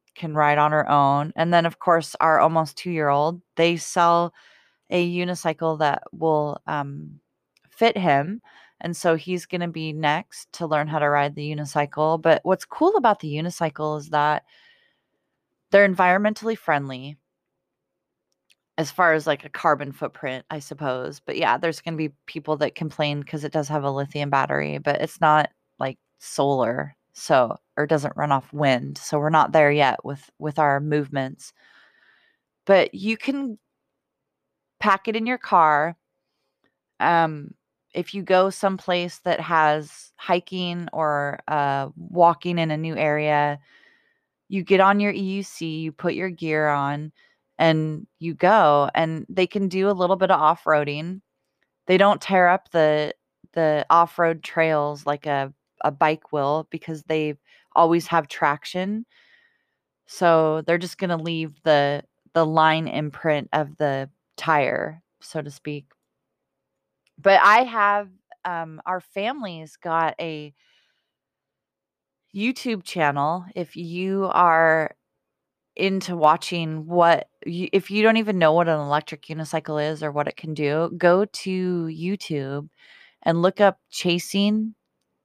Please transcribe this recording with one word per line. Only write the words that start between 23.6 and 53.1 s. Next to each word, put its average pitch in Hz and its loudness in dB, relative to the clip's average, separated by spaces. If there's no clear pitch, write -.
have 147 -4
a 139 -2
lithium 143 -6
battery, 143 -2
but 143 -4
it's - -8
not, 151 4
like, 135 -8
solar, 139 -2
so, 127 0
or 147 -2
doesn't 147 -2
run 147 -4
off 135 -2
wind. 139 -2
So - -4
we're 151 -2
not 160 4
there 147 6
yet 143 0
with, 143 -12
with 147 -8
our 143 2
movements. 143 -6
But 190 4
you 208 -4
can 269 -6
pack 214 0
it 220 -4
in 220 -4
your 247 -4
car. 160 2
Um, 160 0
if 175 -8
you 196 -8
go 185 4
someplace 180 -4
that 175 -2
has 156 0
hiking 180 -4
or, 147 -2
uh, 139 -2
walking 170 2
in 160 -2
a 151 -4
new 160 -8
area, 147 0
you 190 -4
get 190 4
on 196 6
your 208 0
E 196 -6
U 196 -6
C, 160 -10
you 160 -8
put 175 -6
your 190 -6
gear 156 -2
on, 147 -2
and 156 0
you 165 -8
go, 151 4
and 160 -2
they 185 0
can 196 -4
do 190 0
a - 2
little 185 0
bit 190 0
of 165 2
off-roading. 156 0
They 185 4
don't 196 4
tear 185 2
up 180 0
the, 151 2